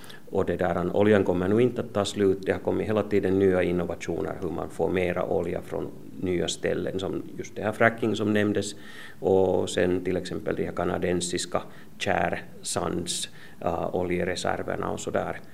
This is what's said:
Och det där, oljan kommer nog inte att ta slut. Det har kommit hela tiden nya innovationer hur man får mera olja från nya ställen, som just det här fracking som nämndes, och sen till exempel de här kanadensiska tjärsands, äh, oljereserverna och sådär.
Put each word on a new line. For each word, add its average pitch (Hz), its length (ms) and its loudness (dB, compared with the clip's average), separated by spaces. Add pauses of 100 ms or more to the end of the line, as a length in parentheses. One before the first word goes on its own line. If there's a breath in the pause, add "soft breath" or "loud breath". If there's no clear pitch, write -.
(320 loud breath)
Och 92 140 2
det 87 100 0
där, 87 400 0
oljan 101 280 6
kommer 90 240 2
nog 107 140 6
inte 120 200 2
att - 120 -8
ta 101 120 2
slut. 98 400 4
Det 92 60 0
har 87 80 0
kommit 92 280 0
hela 107 160 2
tiden 95 360 2
nya 92 240 6
innovationer 85 800 -2
hur 87 80 -4
man 82 200 -6
får 85 200 0
mera 90 360 0
olja 87 360 0
från 85 260 -6 (340)
nya 87 260 0
ställen, 85 520 -2
som 92 240 -4 (140)
just - 180 -10
det - 60 -8
här 104 100 -2
fracking 113 440 2
som 107 180 0
nämndes, 104 420 2 (440 loud breath)
och 95 500 4
sen 92 340 2
till 92 140 0
exempel 87 380 -4
de 87 80 -2
här 87 80 -4
kanadensiska 90 920 -2 (360 loud breath)
tjärsands, - 1300 -2 (320 loud breath)
äh, 85 340 -2
oljereserverna 90 960 -2
och 92 100 -4
sådär. 87 400 -2 (140 loud breath)